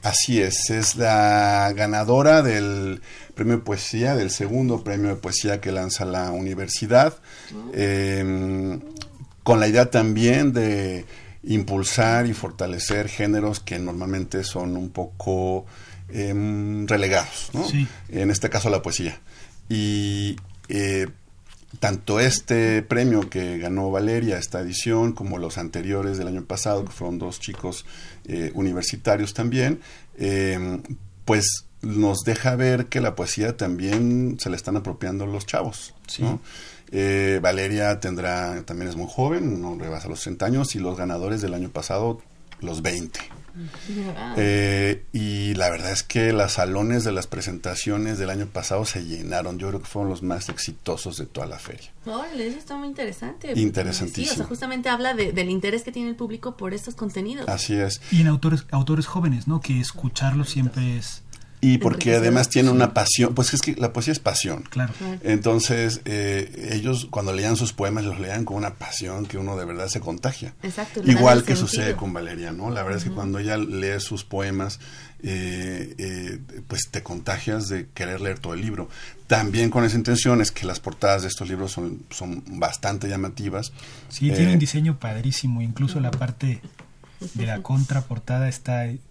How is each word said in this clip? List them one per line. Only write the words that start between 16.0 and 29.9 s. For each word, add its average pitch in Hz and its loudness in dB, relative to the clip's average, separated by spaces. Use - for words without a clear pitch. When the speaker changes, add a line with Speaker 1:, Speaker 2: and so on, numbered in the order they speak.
Speaker 1:
em, 104 -2
relegados, 98 2
¿no? 165 -2
Speaker 3:
Sí. 143 2
Speaker 1:
En 98 0
este 101 2
caso 110 0
la 101 4
poesía. - -4
Y, 101 0
eh, 98 0
tanto 101 0
este 117 4
premio 117 2
que 90 -4
ganó 92 -2
Valeria, 107 2
esta 87 -6
edición, 113 2
como 95 -6
los 85 -4
anteriores 95 -2
del 90 -4
año 92 -4
pasado, 101 0
que - -10
fueron 87 -6
dos 90 -8
chicos, - -8
eh, 85 -4
universitarios 101 0
también, 127 2